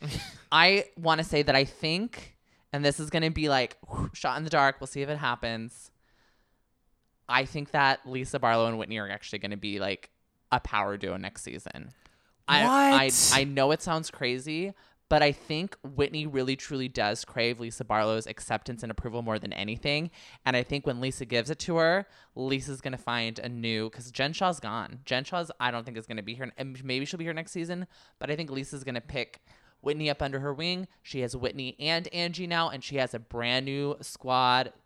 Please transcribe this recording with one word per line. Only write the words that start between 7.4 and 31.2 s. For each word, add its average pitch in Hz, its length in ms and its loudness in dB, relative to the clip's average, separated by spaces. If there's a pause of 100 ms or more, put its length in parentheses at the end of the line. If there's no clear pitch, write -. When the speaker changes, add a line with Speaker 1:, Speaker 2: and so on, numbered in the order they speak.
Speaker 2:
think 143 260 -8
that 139 360 4
Lisa 131 320 -4
Barlow 117 280 6
and 113 120 -2
Whitney 110 180 -6
are 101 120 -6
actually 101 300 -8
gonna 101 180 -6
be, 101 220 -4
like, 98 300 -4 (420)
a 127 80 2
power 101 380 -2
duo 95 200 -4
next 95 260 -10
season. - 480 -14 (560)
I, 143 140 8
I, 269 440 6
Speaker 1:
What? - 280 4
Speaker 2:
I 135 100 6
know 139 280 4
it 156 100 2
sounds 160 280 -2
crazy, 156 640 -4 (360)
but 151 120 8
I 143 120 6
think 160 500 -6
Whitney 143 420 -2
really 131 300 0
truly 131 320 -6
does 113 380 -2
crave 117 340 -2
Lisa 117 260 -8
Barlow's 110 420 2
acceptance 113 560 -6
and 113 80 -8
approval 117 300 -6
more 110 180 -2
than 101 140 -8
anything. 143 560 -2 (360)
And 127 100 2
I 123 80 4
think 143 220 -4
when 123 160 -2
Lisa 131 240 -4
gives 120 240 0
it 156 100 -4
to 165 180 0
her, 170 300 4 (280)
Lisa's 135 440 -4
gonna 131 180 -6
find 117 420 -2
a 120 100 -8
new, 113 400 -2
'cause 123 220 -14
Jen 139 200 0
Shaw's 180 300 0
gone. 110 440 -8
Jen 131 200 -2
Shaw's, 175 340 -4
I 123 120 0
don't 117 140 -4
think, 117 120 -10
is 110 100 -12
gonna 110 160 -8
be 113 120 -10
here, 127 220 -10
and 131 260 -10
maybe 135 220 -2
she'll 185 120 -8
be 165 80 -6
here 165 80 -4
next 160 180 -10
season, 175 360 -6 (320)
but 135 120 -6
I 151 60 -2
think 160 120 -4
Lisa's 135 360 -8
gonna 123 160 -4
pick - 400 -8 (400)
Whitney 151 280 0
up 143 120 -2
under 135 180 -2
her 139 140 -2
wing. 180 340 -4 (160)
She 135 180 -6